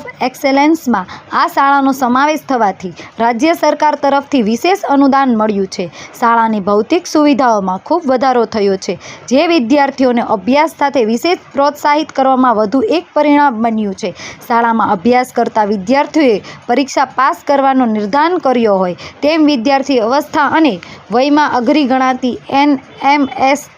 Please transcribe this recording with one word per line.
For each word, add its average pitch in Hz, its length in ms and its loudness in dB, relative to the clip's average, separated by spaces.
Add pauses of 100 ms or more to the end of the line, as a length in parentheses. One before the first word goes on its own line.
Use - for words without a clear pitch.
(260)
Excellence-માં 269 800 0 (280)
આ 262 140 0
શાળાનો 277 440 2
સમાવેશ 269 480 0 (100)
થવાથી 196 440 -2 (260)
રાજ્ય 240 340 0
સરકાર 302 420 0
તરફથી 277 460 0
વિશેષ 240 400 0
અનુદાન 269 560 2
મળ્યું 208 300 -2
છે. 180 240 -8 (280)
શાળાની 226 400 2
ભૌતિક 208 480 0
સુવિધાઓમાં 226 720 2
ખૂબ 330 280 -2
વધારો 254 400 2
થયો 202 300 0
છે, 190 240 -6 (300)
જે 285 180 2
વિદ્યાર્થીઓને 269 760 2
અભ્યાસ 247 480 0 (100)
સાથે 277 260 0
વિશેષ 240 320 0 (160)
પ્રોત્સાહિત 294 580 -2
કરવામાં 262 440 2
વધુ 220 260 0
એક 302 320 -2
પરિણામ 294 400 2 (100)
બન્યું 220 300 -2
છે. 190 220 -8 (320)
શાળામાં 233 440 0
અભ્યાસ 240 440 0
કરતા 233 280 0
વિદ્યાર્થીઓએ 226 800 0 (260)
પરીક્ષા 269 380 -2
પાસ 269 320 0 (100)
કરવાનો 269 380 2
નિર્ધાર 233 520 0
કર્યો 247 380 0
હોય 185 180 -2
તેમ 302 520 -2
વિદ્યાર્થી 269 540 0
અવસ્થા 285 460 0
અને 262 340 0 (320)
વયમાં 285 420 2
અઘરી 254 320 0
ગણાતી 254 540 -2 (100)
એન 277 300 2 (240)
એમ 277 340 2
એસ 277 400 -2